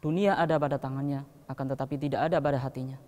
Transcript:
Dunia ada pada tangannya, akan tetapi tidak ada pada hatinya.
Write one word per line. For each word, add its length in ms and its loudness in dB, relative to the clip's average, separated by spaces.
Dunia 320 2
ada 240 2
pada 240 0
tangannya, 400 -4
akan 240 -6
tetapi 320 -4
tidak 320 0
ada 80 4
pada 160 2
hatinya. 400 -6